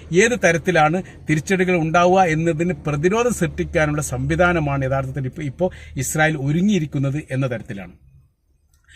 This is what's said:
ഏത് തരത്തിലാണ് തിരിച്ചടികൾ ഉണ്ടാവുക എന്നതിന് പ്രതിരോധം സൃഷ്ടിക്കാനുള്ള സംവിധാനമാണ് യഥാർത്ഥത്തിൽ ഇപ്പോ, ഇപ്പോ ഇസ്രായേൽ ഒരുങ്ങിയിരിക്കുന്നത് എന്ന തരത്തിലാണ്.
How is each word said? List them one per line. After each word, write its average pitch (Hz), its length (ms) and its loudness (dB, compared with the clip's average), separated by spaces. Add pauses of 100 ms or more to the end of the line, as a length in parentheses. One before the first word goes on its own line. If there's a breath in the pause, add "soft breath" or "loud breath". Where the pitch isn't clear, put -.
(140 loud breath)
ഏത് 226 300 4
തരത്തിലാണ് 170 600 2 (260 loud breath)
തിരിച്ചടികൾ 180 460 0
ഉണ്ടാവുക 175 460 4
എന്നതിന് 165 540 0 (100)
പ്രതിരോധം 185 480 0
സൃഷ്ടിക്കാനുള്ള 156 680 -2
സംവിധാനമാണ് 143 840 0
യഥാർത്ഥത്തിൽ 135 400 -4
ഇപ്പോ, 139 180 -10
ഇപ്പോ 175 280 -4 (260 loud breath)
ഇസ്രായേൽ 156 400 0
ഒരുങ്ങിയിരിക്കുന്നത് 151 920 0
എന്ന 135 200 -2
തരത്തിലാണ്. 98 440 -12 (1000 loud breath)